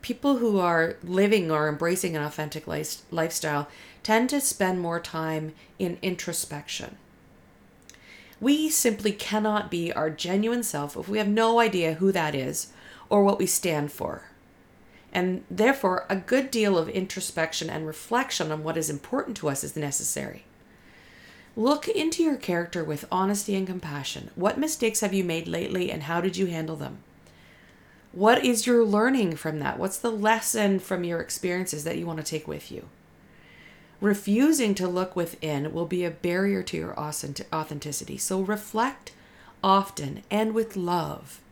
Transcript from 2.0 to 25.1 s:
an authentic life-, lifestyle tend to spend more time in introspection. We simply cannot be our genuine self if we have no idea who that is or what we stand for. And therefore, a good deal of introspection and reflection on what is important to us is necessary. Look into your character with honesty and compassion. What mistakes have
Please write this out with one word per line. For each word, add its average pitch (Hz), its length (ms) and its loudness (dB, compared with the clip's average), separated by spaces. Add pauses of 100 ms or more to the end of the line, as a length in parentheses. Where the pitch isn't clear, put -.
an 151 80 -2
authentic 156 440 -6
life-, 156 440 -6
lifestyle 160 560 -2 (340)
tend 233 300 4
to 285 100 2
spend 185 400 0
more 170 180 0
time 160 540 -4 (240)
in 175 240 -4
introspection. - 960 -6 (1400)
We 302 280 4
simply 214 420 2
cannot 214 600 0
be 170 220 -2
our 156 160 0
genuine 202 540 0
self 143 340 -4
if - 100 -8
we 208 120 -2
have 208 80 2
no 226 320 4
idea 185 340 4
who 185 180 4
that 156 240 0
is 135 380 -4 (360)
or 202 140 6
what 196 140 6
we 190 80 2
stand 151 460 0
for. - 320 -8 (880)
And 185 380 0
therefore, 208 580 2
a 202 60 0
good 254 340 0
deal 208 300 4
of 160 100 0
introspection 175 800 -4
and 156 160 -6
reflection 175 640 -2
on 156 120 -4
what 156 120 -2
is 160 140 -2
important 220 480 -4
to 151 120 -2
us 143 140 -2
is - 120 -8
necessary. - 680 -4 (1120)
Look 277 320 2
into 330 360 0
your 302 120 4
character 170 480 -2
with 151 280 -6
honesty 196 440 0
and 190 120 0
compassion. 151 680 -8
What 202 240 0
mistakes 254 440 0
have 196 120 0